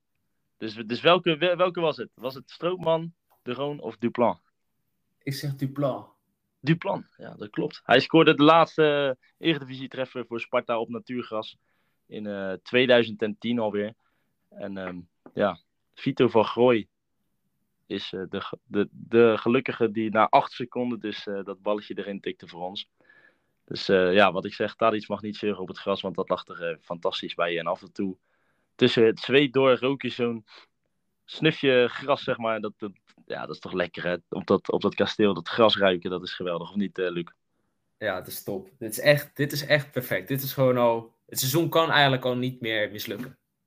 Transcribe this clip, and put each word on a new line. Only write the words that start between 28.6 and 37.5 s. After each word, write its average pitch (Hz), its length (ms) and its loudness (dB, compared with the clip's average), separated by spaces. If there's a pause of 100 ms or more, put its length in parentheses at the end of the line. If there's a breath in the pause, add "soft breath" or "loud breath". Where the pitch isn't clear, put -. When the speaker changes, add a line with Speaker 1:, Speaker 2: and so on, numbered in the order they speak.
Speaker 1:
tussen 120 300 4
het 110 140 2
zweet 131 340 4
door 135 240 6
rook 131 240 -2
je 127 80 -6
zo'n 117 360 -4 (800 loud breath)
snufje 131 640 2
gras, 135 340 -2
zeg 127 140 -2
maar. 113 240 -2
Dat, 104 160 -6
dat, 104 140 -10 (340)
ja, - 200 -8
dat 78 100 -10
is - 60 -14
toch 87 120 -10
lekker, 87 320 -4
hè? 87 100 -2 (140)
Op - 180 -6
dat, - 240 2
op 80 100 0
dat 98 140 0
kasteel, 101 380 2
dat 85 160 -8
gras 104 280 4
ruiken, 95 320 2
dat 90 140 -6
is 90 100 -10
geweldig, 87 360 -6
of 95 60 -18
niet, 98 220 -4
eh, 90 140 -2
Luc? 87 140 -6 (720)